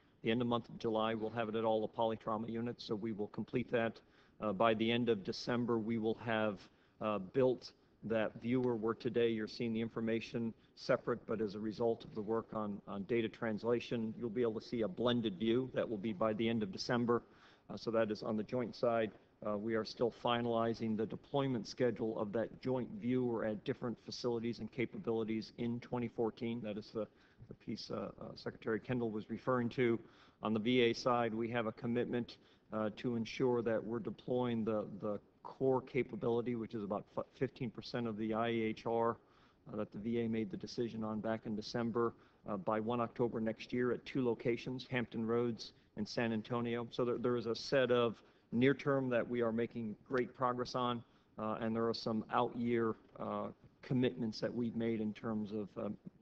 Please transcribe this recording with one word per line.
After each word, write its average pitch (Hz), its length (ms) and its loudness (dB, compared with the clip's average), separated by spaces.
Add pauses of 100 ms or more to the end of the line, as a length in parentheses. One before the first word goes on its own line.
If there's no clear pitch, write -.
(240)
The 113 80 2
end 120 100 4
of 120 60 2
month 117 220 0
of 110 100 -14
July, 110 340 2
we'll 110 180 -2
have 113 180 0
it 107 60 -2
at 113 100 2
all 110 160 4
the 107 80 0
polytrauma 113 600 0
units, 117 360 -4
so 120 100 -2
we 110 160 -2
will 104 160 -4
complete 113 440 -4
that. 113 280 2 (400)
Uh, 107 140 0
by 113 220 6
the 113 160 2
end 120 180 4
of 104 140 2
December, 120 560 0
we 113 180 0
will 110 160 0 (100)
have, 107 360 0 (420)
uh, 107 160 0
built 123 540 2 (320)
that 110 360 0
viewer 123 360 2
where 110 180 0
today 120 360 2
you're 110 180 0
seeing 117 260 -4
the 110 80 0
information 113 720 -2 (220)
separate, - 500 0
but 110 160 -2
as 104 140 0
a 107 40 -6
result 110 440 0
of - 100 -16
the 107 80 -4
work 110 320 0
on, 104 340 -4
on 101 180 -6
data 117 220 2
translation, 113 920 -2
you'll 120 100 -4
be 117 140 0
able 113 160 0
to - 80 -10
see 120 140 -2
a 104 60 2
blended 113 520 2
view. 123 340 4
That 98 160 0
will 113 80 -2
be 107 160 -2
by 110 200 2
the 113 140 2
end 117 140 2
of 98 100 -2
December. 120 520 2 (440)
Uh, 110 100 -10
so 120 120 -4
that 113 220 4
is 104 100 -2
on 110 160 0
the 107 60 0
joint 123 320 -2
side. 113 360 2 (320)
Uh, 104 140 -2
we 110 160 -2
are 110 100 2
still 113 300 0 (100)
finalizing 117 720 2
the 107 120 0
deployment 127 600 -2
schedule 113 520 0
of 104 140 -2
that - 280 -2
joint 127 280 -2 (120)
viewer 120 420 2
at 107 200 -2
different 123 420 -4
facilities 117 540 -2
and 110 120 -8
capabilities 113 840 -2
in 120 220 -2
twenty 120 280 -4
fourteen. 117 540 -2
That 104 160 -4
is 104 160 -10
the, 104 140 -2 (400)
the - 80 -16
piece, - 340 -8
uh, 107 200 -4 (120)
uh, - 40 -10 (100)
Secretary 110 440 -4
Kendall 120 300 -2
was 107 220 -6
referring 120 380 0
to. 117 300 2 (440)
On 107 100 2
the 110 60 2
V 123 220 4
A 117 120 6
side, 120 400 2
we 113 160 -2
have 120 160 0
a 110 60 -2
commitment 120 640 -2 (360)
uh, 107 240 0
to 123 180 -2
ensure 120 460 2
that 110 220 0
we're 117 160 -4
deploying 117 640 -2
the, 107 200 0 (160)
the 104 180 -2 (240)
core 131 380 2
capability, 120 720 0
which 113 180 -6
is 110 100 -4
about 101 220 -2 (120)
f-, 113 80 -2 (140)
fifteen 127 300 -2
percent 117 380 -4
of 107 100 -4
the 110 160 -2
I 117 160 2
E 117 140 2
H 110 220 -2
R, 117 320 2 (540)
uh, 104 60 -6
that 107 140 -4
the 110 80 -10
V 117 220 0
A 117 60 0
made 110 240 0
the 104 60 -6
decision 113 460 -4
on 110 160 -2
back 110 260 -2
in 110 100 -2
December, 117 580 0 (340)
uh, 104 100 -2
by 107 220 0
one 117 220 0
October 117 380 0
next 110 320 -2
year 123 200 2
at - 140 -2
two 135 200 0
locations, 120 640 0
Hampton 117 360 -2
Roads 117 480 0 (220)
and 104 120 -4
San 117 260 0
Antonio. 117 580 -2
So 127 140 2
there, 120 120 2
there 123 200 2
is 110 80 -2
a 113 100 0
set 127 360 4
of 120 240 6 (360)
near 127 220 6
term 135 360 2
that 117 180 2
we 120 140 0
are 113 100 2
making 113 440 -2 (120)
great 127 280 0
progress 123 400 0
on, 123 280 0 (360)
uh, 107 200 -2
and 113 160 0
there 117 120 2
are 113 60 2
some 110 380 0
out 120 240 2
year, 117 400 2 (240)
uh, 104 280 -4 (340)
commitments 123 580 0
that 107 140 -2
we've 117 220 -2
made 113 260 0
in 107 120 -2
terms 107 380 -4
of, 107 160 -4 (100)
um, 104 200 -6 (240)